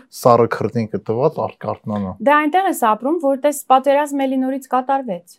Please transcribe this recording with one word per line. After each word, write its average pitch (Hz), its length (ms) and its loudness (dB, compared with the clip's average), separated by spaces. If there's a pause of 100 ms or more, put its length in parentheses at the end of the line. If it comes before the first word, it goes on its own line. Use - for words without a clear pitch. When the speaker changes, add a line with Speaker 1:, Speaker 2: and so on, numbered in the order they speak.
(100)
Speaker 1:
սառը 117 380 4
քրտինքը 107 520 -4
տված, 127 400 -2
ար-, - 220 -6
արթնանա։ 104 540 -6
Speaker 2:
Դե 269 180 2
այնտեղ 302 340 0
ես - 160 -2
ապրում, 226 340 0
որ 277 220 0
տես 294 240 -2
պատերազմ 277 580 2
էլի 269 160 -2
նորից 262 300 -4
կատարվեց։ 254 720 -4